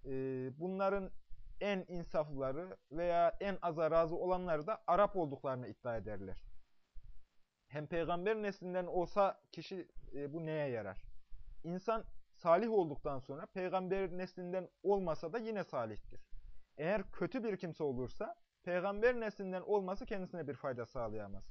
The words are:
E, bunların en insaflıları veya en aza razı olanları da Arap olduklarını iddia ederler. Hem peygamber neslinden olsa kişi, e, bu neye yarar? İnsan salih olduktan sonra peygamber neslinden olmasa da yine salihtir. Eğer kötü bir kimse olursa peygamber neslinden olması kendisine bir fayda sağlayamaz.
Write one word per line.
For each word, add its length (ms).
E, 60
bunların 500
en 280
insaflıları 880
veya 480
en 220
aza 280
razı 260
olanları 500
da 200
Arap 300
olduklarını 520
iddia 280
ederler. 400
Hem 180
peygamber 500
neslinden 500
olsa 540
kişi, 360
e, 180
bu 140
neye 220
yarar? 340
İnsan 400
salih 360
olduktan 480
sonra 280
peygamber 720
neslinden 500
olmasa 500
da 60
yine 260
salihtir. 560
Eğer 340
kötü 340
bir 120
kimse 280
olursa 500
peygamber 580
neslinden 420
olması 440
kendisine 420
bir 60
fayda 320
sağlayamaz. 640